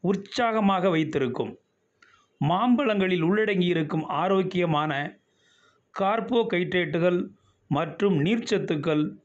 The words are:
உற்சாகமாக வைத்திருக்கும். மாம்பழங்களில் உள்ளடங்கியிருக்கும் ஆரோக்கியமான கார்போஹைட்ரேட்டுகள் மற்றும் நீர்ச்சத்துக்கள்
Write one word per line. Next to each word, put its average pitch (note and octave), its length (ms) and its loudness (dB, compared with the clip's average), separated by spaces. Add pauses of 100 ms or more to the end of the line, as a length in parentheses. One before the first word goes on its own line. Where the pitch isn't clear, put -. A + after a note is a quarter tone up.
உற்சாகமாக G3 840 0
வைத்திருக்கும். C3+ 600 -2 (880)
மாம்பழங்களில் F#3+ 840 2
உள்ளடங்கியிருக்கும் F3 800 0 (100)
ஆரோக்கியமான F3 760 0 (1040)
கார்போஹைட்ரேட்டுகள் F3+ 1200 0 (520)
மற்றும் D#3+ 480 0
நீர்ச்சத்துக்கள் E3 840 0 (220)